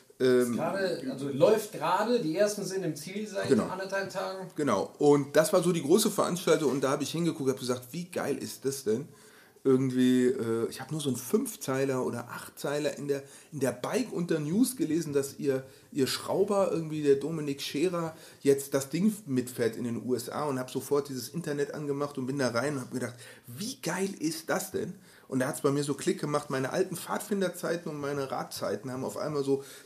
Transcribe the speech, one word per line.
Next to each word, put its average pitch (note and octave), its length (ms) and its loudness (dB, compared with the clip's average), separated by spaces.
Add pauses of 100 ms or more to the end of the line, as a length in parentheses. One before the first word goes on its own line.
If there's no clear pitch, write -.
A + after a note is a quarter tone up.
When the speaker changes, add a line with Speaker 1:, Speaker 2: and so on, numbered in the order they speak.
(180)
Speaker 1:
Ist B2+ 300 6
Speaker 2:
Ähm, A#2 80 -2
Speaker 1:
gerade, F3+ 540 -2
also C#3 180 -6
läuft F3+ 440 4
gerade, G3 480 0
die D#3+ 160 -2
ersten G#3 280 2
sind F#3+ 200 -4
im D3+ 120 -2
Ziel G#3 320 -8
seit F#3+ 220 -4
Speaker 2:
Genau. A#2+ 140 6
Speaker 1:
anderthalb F#3+ 460 -4
Tagen. F#3+ 460 -6
Speaker 2:
Genau. B2 420 2
Und C#3+ 380 6
das D#3+ 160 6
war F#3 100 6
so F3 100 4
die E3 100 0
große F#3+ 280 6
Veranstaltung D3+ 600 2
und C3+ 120 0
da C3+ 60 2
habe C#3+ 140 0
ich C3+ 80 -4
hingeguckt, D#3 400 0
habe B2 80 -2
gesagt, B2 320 -4
„Wie - 160 -6
geil A#2 320 -2
ist - 260 -10
das C3+ 200 -4
denn?“ A#2+ 240 0 (540)
Irgendwie, B2+ 680 4
äh, A2+ 420 0
ich - 100 -12
habe B2 120 -8
nur D#3 100 -4
so C#3+ 80 0
einen A#2+ 80 -2
Fünfzeiler C3+ 880 -2
oder A#2+ 240 -6
Achtzeiler - 680 -4
in C#3+ 120 -6
der, C#3 160 0 (280)
in D3 80 -8
der C3 120 2
Bike G3 380 -2
unter E3+ 280 -2
News F3 380 2
gelesen, D3+ 360 0
dass C#3 260 -2
ihr, C3 260 0 (280)
ihr C3+ 140 2
Schrauber, G3 640 2
irgendwie D#3 300 -4
der C#3 140 4
Dominik C#3+ 440 -4
Scherer, E3 560 -2 (240)
jetzt C#3 320 4
das C3+ 160 0
Ding G#3 260 2 (120)
mitfährt B2 500 0
in A#2 80 -6
den A#2 180 -4
U B2 120 0
S A2+ 160 -4
A C3+ 140 -4
und C#3 140 -2
habe B2+ 120 -6
sofort C#3+ 400 0
dieses B2 180 -8
Internet D3 460 -4
angemacht C#3+ 420 -4
und B2+ 100 -4
bin C#3 120 -4
da B2+ 100 2
rein B2+ 280 0
und C3 40 -4
habe B2 140 -10
gedacht, B2 220 -4 (300)
„Wie E3+ 360 -10
geil F3+ 260 -2 (100)
ist D#3+ 300 -4
das F#3+ 220 -2
denn?“ - 240 -4 (340)
Und C3 120 0
da B2+ 80 2
hat's D#3 140 -6
bei C#3+ 100 4
mir C#3+ 100 2
so C#3+ 120 -2
Klick - 260 0
gemacht, D3 300 -2
meine C3 200 0
alten F#3 240 0
Pfadfinderzeiten F3 960 -4
und D3+ 80 -8
meine C#3+ 320 -2
Radzeiten B2 600 -4
haben C3 120 -6
auf - 120 -6
einmal C#3+ 260 -2
so, C3+ 220 0 (220)